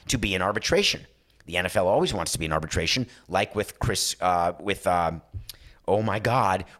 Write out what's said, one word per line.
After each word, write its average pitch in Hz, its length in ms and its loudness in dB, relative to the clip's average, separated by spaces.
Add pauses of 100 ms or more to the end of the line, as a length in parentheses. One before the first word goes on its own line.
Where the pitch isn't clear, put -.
to 131 100 -2
be 104 160 -2
in 92 80 0
arbitration? 107 640 0 (400)
The 87 120 -4
N 90 80 0
F - 100 -4
L 92 120 4
always 139 260 2
wants 82 180 -4
to - 80 -4
be 80 60 -2
in 78 80 -2
arbitration, 82 540 -2 (200)
like 95 280 0
with - 240 -4
Chris, - 420 0
uh, 87 380 2
with, 95 260 -4
um, 85 360 2 (680)
oh 104 160 2
my 107 160 0
God, 107 460 2 (140)